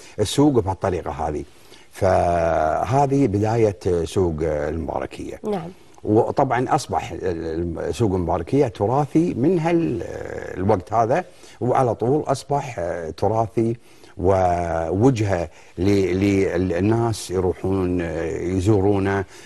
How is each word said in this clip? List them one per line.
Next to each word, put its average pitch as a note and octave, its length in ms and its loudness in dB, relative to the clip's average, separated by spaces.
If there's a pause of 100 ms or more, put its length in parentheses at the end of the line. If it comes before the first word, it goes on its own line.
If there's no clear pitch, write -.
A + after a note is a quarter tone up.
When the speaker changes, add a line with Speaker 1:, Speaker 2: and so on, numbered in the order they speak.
(180)
Speaker 1:
السوق C3+ 340 4
بهالطريقة F#2 580 0
هذه. D2 340 -4 (480)
فهذه F2 1300 2
بداية G#2 800 0
سوق F2 360 0
المباركية. D2+ 1000 -4 (100)
Speaker 2:
نعم. F3 200 -4 (340)
Speaker 1:
وطبعًا B2 680 2
أصبح G2 380 -4
ال-، E2+ 100 -10
ال-، E2 720 -4
سوق G#2+ 200 0
المباركية F2+ 520 0
تراثي C#3 680 0
من E3 240 2
هال-، D#3+ 440 0 (540)
الوقت G2 360 0
هذا، A#2+ 320 2 (360)
وعلى A#2+ 340 2
طول C3+ 320 0
أصبح، C3+ 520 -4
آه، E2+ 320 -4
تراثي A2+ 680 0 (400)
ووجهة F2+ 1300 2 (300)
ل-، F#2+ 400 2 (400)
للناس G#2 720 0
يروحون، F#2 680 -2
آه، E2 400 -4
يزورونه G2 840 0 (220)